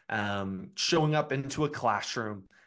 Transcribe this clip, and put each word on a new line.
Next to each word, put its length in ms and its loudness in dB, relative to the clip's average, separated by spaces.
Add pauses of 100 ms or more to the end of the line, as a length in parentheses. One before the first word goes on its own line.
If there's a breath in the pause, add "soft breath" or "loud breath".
um, 640 -2
showing 400 4
up 160 2
into 360 0
a 20 2
classroom, 760 -2 (220 soft breath)